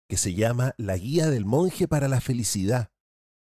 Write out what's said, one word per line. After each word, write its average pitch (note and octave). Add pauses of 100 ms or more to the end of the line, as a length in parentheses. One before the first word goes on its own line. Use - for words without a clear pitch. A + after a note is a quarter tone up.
que F#2+
se F#2
llama A#2+
La F#2+
Guía D3+
del A#2
Monje E3+
para C#3+
la C3
Felicidad, A#2 (680)